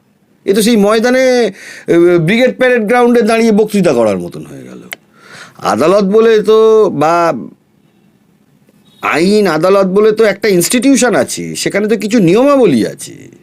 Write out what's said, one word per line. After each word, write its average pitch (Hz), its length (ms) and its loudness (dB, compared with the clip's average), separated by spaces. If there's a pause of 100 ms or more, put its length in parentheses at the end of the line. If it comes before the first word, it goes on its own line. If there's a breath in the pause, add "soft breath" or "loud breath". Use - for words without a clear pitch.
(460)
এ - 80 0
তো 214 80 0
সেই 226 160 2
ময়দানে, 240 720 0 (360 loud breath)
এ, 175 300 2
ব্রিগেড 214 400 0
প্যারেড 247 300 0
গ্রাউন্ডে 240 340 2
দাঁড়িয়ে 226 300 0
বক্তৃতা 202 420 0
করার 110 240 0
মতন 80 280 -12
হয়ে 69 180 -20
গেল। 62 200 -20 (760 loud breath)
আদালত 156 460 0
বলে 220 400 2
তো, 220 500 2
বা 165 400 0 (1700)
আইন 185 460 0
আদালত 185 400 0
বলে 208 240 2
তো 214 120 0
একটা 208 240 -2
ইনস্টিটিউশন 226 680 0
আছে, 160 400 -4
সেখানে 202 320 -4
তো 220 100 0
কিছু 214 220 -2
নিয়মাবলী 202 680 2
আছে। - 260 -16 (300)